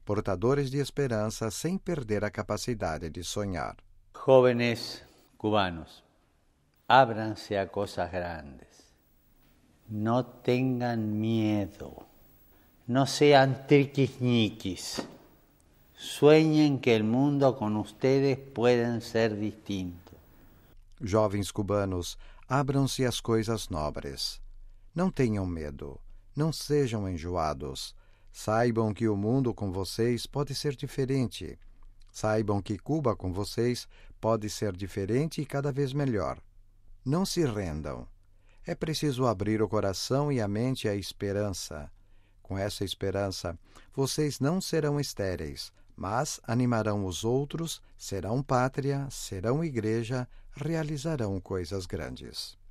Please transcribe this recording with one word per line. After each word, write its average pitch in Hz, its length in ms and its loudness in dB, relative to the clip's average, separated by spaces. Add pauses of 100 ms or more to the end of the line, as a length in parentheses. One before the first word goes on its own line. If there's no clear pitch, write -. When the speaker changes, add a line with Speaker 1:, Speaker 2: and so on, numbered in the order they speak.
Speaker 1:
portadores 107 640 0
de 135 80 -2
esperança 113 720 -2
sem 170 280 -4
perder 107 460 -2
a 104 60 -2
capacidade 98 800 -4
de 87 120 -10
sonhar." 87 540 -4 (500)
Speaker 2:
Jóvenes 120 800 6 (320)
cubanos, 95 640 -2 (840)
ábranse 110 680 4
a 95 100 2
cosas 98 440 -4
grandes. 85 560 -8 (1200)
No 110 320 2
tengan 123 960 0
miedo. 107 880 0 (800)
No 131 200 2
sean 135 600 6
triquiñiquis. 123 1400 2 (920)
Sueñen 151 840 6
que 123 160 6
el 110 100 4
mundo 135 520 4
con 107 200 0
ustedes 135 640 2
pueden 120 600 2
ser 113 340 2
distinto. 98 800 -6 (880)
Speaker 1:
Jovens 104 500 2
cubanos, 98 680 -2 (280)
abram-se 135 600 0
às 117 120 -2
coisas 113 520 0
nobres. 73 720 -6 (520)
Não 180 160 0
tenham 107 360 0
medo, 73 520 -8 (380)
não 151 160 2
sejam 117 560 0
enjoados. 78 880 -4 (340)
Saibam 110 640 0
que 110 160 0
o 107 80 2
mundo 117 380 2
com 98 180 -4
vocês 113 540 -2
pode 143 280 -4
ser 139 220 -4
diferente. 131 800 -4 (540)
Saibam 107 480 2
que 98 180 -4
Cuba 139 380 0
com 92 160 -4
vocês 113 560 -2 (320)
pode 110 300 0
ser 98 260 -4
diferente 101 640 -2
e 139 60 -6
cada 143 260 -4
vez 135 220 -2
melhor. 110 440 -2 (640)
Não 160 200 0
se 180 200 0
rendam. 78 640 -4 (580)
É 170 100 -6
preciso 143 520 0
abrir 107 360 2
o 104 60 2
coração 110 600 0
e 131 100 0
a 107 60 0
mente 120 420 -2
à 101 60 0
esperança. 98 960 -4 (520)
Com 95 140 -8
essa 101 280 -2
esperança, 95 720 -2 (360)
vocês 139 460 -2
não 156 200 2
serão 147 400 0
estéreis, 87 720 -6 (240)
mas 110 500 -4
animarão 113 600 2
os 90 180 -4
outros, 143 560 -2 (160)
serão 101 460 -4
pátria, 135 680 0
serão 113 540 -2
igreja, 117 640 -2 (240)
realizarão 147 880 -4
coisas 92 460 -4
grandes. 65 720 -10 (120)